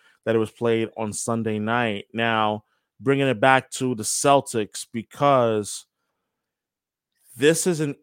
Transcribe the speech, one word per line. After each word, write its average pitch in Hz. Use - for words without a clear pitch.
that 113
it 113
was 110
played 113
on 107
Sunday 113
night. 110
Now, 110
bringing 139
it 120
back 131
to 127
the 107
Celtics, 127
because 117
this 151
is 170
an, 147